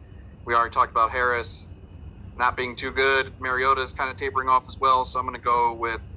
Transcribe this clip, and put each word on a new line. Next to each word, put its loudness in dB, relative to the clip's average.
We -2
already 4
talked 2
about 2
Harris -2
not 2
being -4
too -6
good. 2
Mariota's 0
kinda -4
tapering -2
off 4
as -16
well, 4
so -8
I'm -2
gonna -6
go 2
with -4